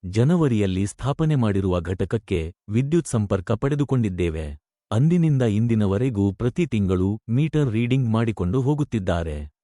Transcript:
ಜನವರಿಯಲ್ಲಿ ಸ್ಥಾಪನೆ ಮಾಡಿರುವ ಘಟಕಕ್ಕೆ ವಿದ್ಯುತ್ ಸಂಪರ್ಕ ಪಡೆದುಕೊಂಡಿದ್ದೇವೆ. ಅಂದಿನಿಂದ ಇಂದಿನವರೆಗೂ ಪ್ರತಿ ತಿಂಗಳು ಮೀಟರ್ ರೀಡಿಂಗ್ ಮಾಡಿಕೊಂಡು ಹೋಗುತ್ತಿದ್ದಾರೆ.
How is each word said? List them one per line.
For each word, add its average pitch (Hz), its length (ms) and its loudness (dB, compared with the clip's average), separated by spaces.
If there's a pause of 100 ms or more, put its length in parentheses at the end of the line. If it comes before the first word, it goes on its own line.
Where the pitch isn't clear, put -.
ಜನವರಿಯಲ್ಲಿ 107 800 2
ಸ್ಥಾಪನೆ 151 480 -2
ಮಾಡಿರುವ 98 460 0
ಘಟಕಕ್ಕೆ 92 720 -4 (180)
ವಿದ್ಯುತ್ 139 380 0
ಸಂಪರ್ಕ 101 440 -2
ಪಡೆದುಕೊಂಡಿದ್ದೇವೆ. 95 1080 -2 (320)
ಅಂದಿನಿಂದ 156 500 4
ಇಂದಿನವರೆಗೂ 107 920 2
ಪ್ರತಿ 127 340 -2
ತಿಂಗಳು 98 520 0 (100)
ಮೀಟರ್ 143 420 0
ರೀಡಿಂಗ್ 120 380 0
ಮಾಡಿಕೊಂಡು 110 520 0
ಹೋಗುತ್ತಿದ್ದಾರೆ. 90 920 -2 (120)